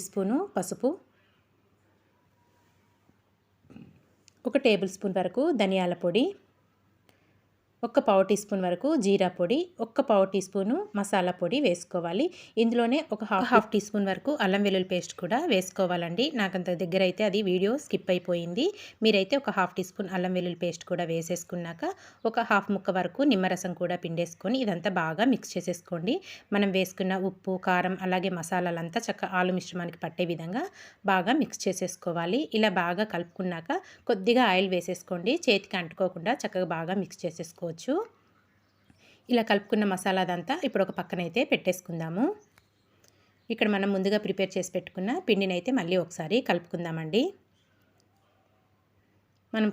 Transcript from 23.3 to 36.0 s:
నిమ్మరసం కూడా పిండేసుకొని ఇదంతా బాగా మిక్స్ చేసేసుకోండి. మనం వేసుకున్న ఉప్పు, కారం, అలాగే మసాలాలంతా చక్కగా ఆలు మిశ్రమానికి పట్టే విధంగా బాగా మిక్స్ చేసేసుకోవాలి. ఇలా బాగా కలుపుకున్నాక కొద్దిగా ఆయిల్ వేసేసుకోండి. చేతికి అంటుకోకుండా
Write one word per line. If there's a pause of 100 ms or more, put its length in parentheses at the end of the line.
నిమ్మరసం
కూడా
పిండేసుకొని
ఇదంతా (120)
బాగా
మిక్స్
చేసేసుకోండి. (400)
మనం
వేసుకున్న (160)
ఉప్పు, (120)
కారం, (100)
అలాగే
మసాలాలంతా
చక్కగా (100)
ఆలు
మిశ్రమానికి
పట్టే
విధంగా (480)
బాగా (100)
మిక్స్
చేసేసుకోవాలి. (180)
ఇలా (100)
బాగా
కలుపుకున్నాక (400)
కొద్దిగా
ఆయిల్
వేసేసుకోండి. (120)
చేతికి
అంటుకోకుండా (100)